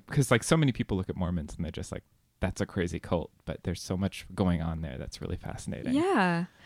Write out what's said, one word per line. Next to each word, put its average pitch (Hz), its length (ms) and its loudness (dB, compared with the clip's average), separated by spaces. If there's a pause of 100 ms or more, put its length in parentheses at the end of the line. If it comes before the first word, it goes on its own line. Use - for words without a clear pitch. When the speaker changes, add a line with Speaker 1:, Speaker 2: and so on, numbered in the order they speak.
Speaker 1:
'cause, 139 220 2
like, 117 120 6
so - 160 4
many 143 140 6
people 113 260 -2
look 92 100 -2
at - 80 -6
Mormons 85 400 -2
and 87 80 -4
they're 78 80 -4
just - 200 -8
like, 95 100 -8 (380)
"That's 92 200 -2
a 98 60 0
crazy 85 340 0
cult," 85 300 -2 (160)
but - 160 -6
there's 87 180 -2
so - 160 -4
much 95 380 -2
going 87 260 2
on 82 220 -4
there 69 160 -6
that's - 240 -10
really - 140 -4
fascinating. - 580 -4
Speaker 2:
Yeah. 202 520 4 (200)